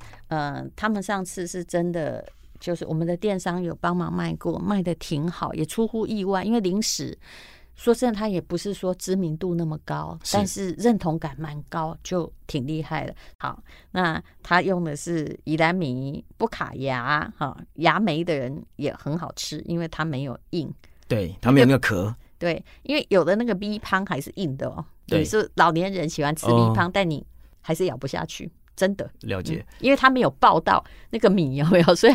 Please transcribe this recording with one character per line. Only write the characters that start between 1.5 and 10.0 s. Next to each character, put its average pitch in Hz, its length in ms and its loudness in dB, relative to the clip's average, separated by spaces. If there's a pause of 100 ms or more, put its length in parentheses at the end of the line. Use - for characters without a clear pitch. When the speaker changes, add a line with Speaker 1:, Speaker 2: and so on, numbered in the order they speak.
Speaker 1:
真 175 260 0
的， 143 340 -4 (360)
就 175 140 -4
是 - 120 -8
我 160 80 -4
们 160 100 0
的 175 120 -2
电 202 220 -2
商 180 220 -4
有 170 200 -4
帮 175 160 0
忙 165 160 -2
卖 170 240 -2
过， 165 240 -4
卖 196 200 0
得 175 140 0
挺 160 340 -4
好， 170 260 -6
也 156 100 -2
出 226 220 -2
乎 220 200 -2
意 208 180 -2
外， 190 200 0
因 214 80 0
为 240 80 2
零 185 200 2
食 - 380 -4 (560)
说 - 180 4
真 233 200 2
的， 202 40 -4
它 214 120 -4
也 185 120 -2
不 170 160 -4
是 196 160 -4
说 180 220 -2
知 185 220 -2
名 160 200 0
度 175 200 -2
那 170 80 0
么 156 200 -4
高， 156 380 -6